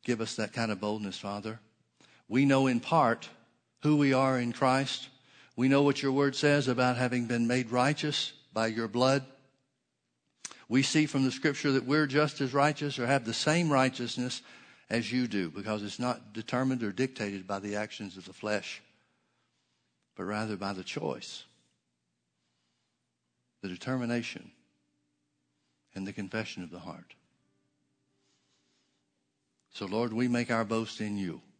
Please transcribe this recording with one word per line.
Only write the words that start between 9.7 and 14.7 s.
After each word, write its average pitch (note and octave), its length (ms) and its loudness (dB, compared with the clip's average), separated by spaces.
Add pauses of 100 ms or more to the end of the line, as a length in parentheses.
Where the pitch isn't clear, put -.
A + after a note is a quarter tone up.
We C3 140 4
see D#3 220 4
from C3+ 180 0
the B2+ 80 2
scripture C#3+ 420 0
that A#2+ 120 2
we're D3 220 2
just D3 340 2
as C3 120 -2
righteous C#3+ 460 2
or A#2+ 80 -2
have C3+ 160 2
the A2+ 100 -4
same D#3+ 380 2
righteousness B2+ 680 0 (480)